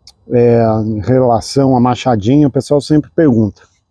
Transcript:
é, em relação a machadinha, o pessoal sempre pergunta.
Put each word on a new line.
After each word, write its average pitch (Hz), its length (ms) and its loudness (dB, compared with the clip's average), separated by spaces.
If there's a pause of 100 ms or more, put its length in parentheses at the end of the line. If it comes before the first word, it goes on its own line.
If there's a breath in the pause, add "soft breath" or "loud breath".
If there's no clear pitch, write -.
(300)
é, 120 340 2 (220)
em 110 140 -6
relação 127 760 0
a 123 40 2
machadinha, 123 680 0
o 123 40 -2
pessoal 143 280 -2
sempre 151 300 -2
pergunta. 113 540 0 (280)